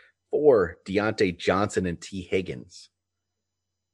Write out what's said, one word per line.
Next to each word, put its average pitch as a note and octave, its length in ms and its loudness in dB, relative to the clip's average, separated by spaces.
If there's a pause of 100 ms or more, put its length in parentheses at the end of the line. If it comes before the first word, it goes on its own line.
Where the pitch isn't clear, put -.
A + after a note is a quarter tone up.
(320)
for A#2+ 460 4 (100)
Deontay G2+ 500 0
Johnson G2 480 0
and E2+ 160 -6
T F#2+ 200 -12
Higgins?" F2 680 -8 (1040)